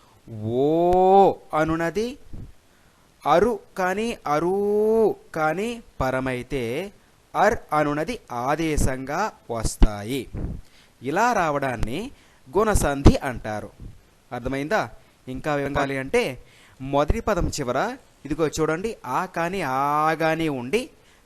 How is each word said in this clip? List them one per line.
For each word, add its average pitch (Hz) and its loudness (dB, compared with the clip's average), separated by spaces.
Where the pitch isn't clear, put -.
ఓ 175 6
అనునది, 165 0
అరు 202 4
కానీ, 190 -2
అరు 170 0
కానీ 190 -2
పరమైతే, 131 -2
అర్ 214 4
అనునది 151 -2
ఆదేశంగా 143 0
వస్తాయి. 110 2
ఇలా 196 2
రావడాన్ని 143 -2
గుణసంధి 175 4
అంటారు. 107 -8
అర్థమైందా? 139 -2
ఇంకా 131 -4
వివరించాలి 139 -2
అంటే, 214 0
మొదటి 143 0
పదం 175 0
చివర 123 -2
ఇదిగో 147 0
చూడండి, 160 -2
ఆ 139 -2
కానీ, 175 -2
ఆ 147 0
కానీ 160 0
ఉండి, 139 -2